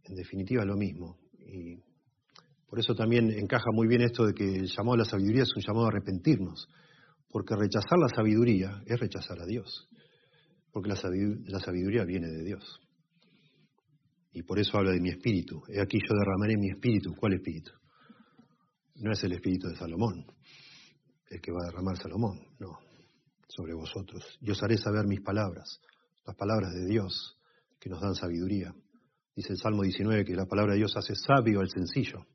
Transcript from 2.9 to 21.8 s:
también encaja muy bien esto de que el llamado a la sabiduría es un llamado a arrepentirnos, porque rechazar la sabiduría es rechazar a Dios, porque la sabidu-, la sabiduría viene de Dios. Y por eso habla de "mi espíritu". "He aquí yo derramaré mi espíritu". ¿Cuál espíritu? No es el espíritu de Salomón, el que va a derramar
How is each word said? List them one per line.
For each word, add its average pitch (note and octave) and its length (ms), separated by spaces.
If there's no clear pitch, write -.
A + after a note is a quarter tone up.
también A2+ 360
encaja G#2+ 400
muy A2+ 160
bien A#2+ 140
esto A#2+ 240
de G2+ 80
que G#2 100
el F#2+ 240
llamado A#2 280
a - 20
la A2 80
sabiduría G#2+ 380
es - 120
un G2+ 60
llamado A2 240
a A2 40
arrepentirnos, G2 800
porque G#2+ 260
rechazar G#2 420
la C#3+ 120
sabiduría G#2+ 760
es A#2 140
rechazar F2 400
a E2+ 60
Dios, - 420
porque G#2 180
la G2 60
sabidu-, G2 500
la G2 160
sabiduría F#2+ 420
viene F2 240
de D#2+ 160
Dios. - 380
Y E2+ 100
por F#2+ 160
eso G#2 180
habla F#2+ 140
de F2+ 80
"mi F2+ 100
espíritu". F2 600
"He G2+ 100
aquí G2 180
yo - 160
derramaré G2+ 440
mi G2 120
espíritu". G2 460
¿Cuál G2 200
espíritu? E2 360
No A2 180
es G2 100
el F#2 80
espíritu F2+ 380
de E2 80
Salomón, F2+ 480
el F2 120
que F2 100
va F2 120
a F2 80
derramar F2+ 260